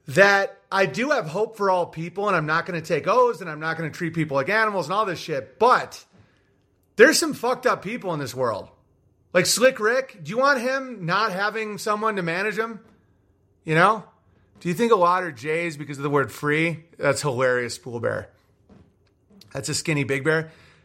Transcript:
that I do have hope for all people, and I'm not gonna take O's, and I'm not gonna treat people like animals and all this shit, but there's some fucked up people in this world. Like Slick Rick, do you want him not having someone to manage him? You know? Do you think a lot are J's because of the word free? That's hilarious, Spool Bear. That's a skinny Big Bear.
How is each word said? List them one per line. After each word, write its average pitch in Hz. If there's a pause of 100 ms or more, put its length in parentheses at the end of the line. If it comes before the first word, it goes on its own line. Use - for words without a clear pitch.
that 196 (100)
I 190
do 233
have 220
hope 214
for 196
all 180
people, 175
and 196
I'm 156
not 160
gonna 175
take 160
O's, 240
and 180
I'm 151
not 160
gonna 160
treat 165
people 156
like 135
animals 208
and 180
all 214
this 175
shit, -
but 214 (920)
there's 277
some 311
fucked 247
up 208
people 196
in 151
this 123
world. 110 (640)
Like 180
Slick 254
Rick, 240
do 139
you 220
want 269
him 254
not 196
having 208
someone 214
to 185
manage 180
him? 226 (840)
You 156
know? 196 (560)
Do 170
you 170
think 226
a 226
lot 180
are 165
J's 156
because 147
of 139
the 147
word 139
free? 156 (140)
That's 143
hilarious, 123
Spool 120
Bear. 110 (1200)
That's 139
a 147
skinny 147
Big 131
Bear. 156 (340)